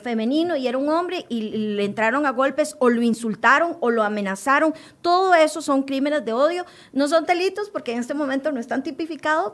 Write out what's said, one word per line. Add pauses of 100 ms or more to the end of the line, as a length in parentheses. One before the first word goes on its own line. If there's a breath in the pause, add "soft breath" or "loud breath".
femenino
y
era
un
hombre
y,
y (160)
le
entraron
a
golpes
o
lo
insultaron
o
lo
amenazaron. (260 loud breath)
Todo
eso
son
crímenes
de
odio. (300 loud breath)
No
son
delitos
porque
en
este
momento
no
están
tipificados,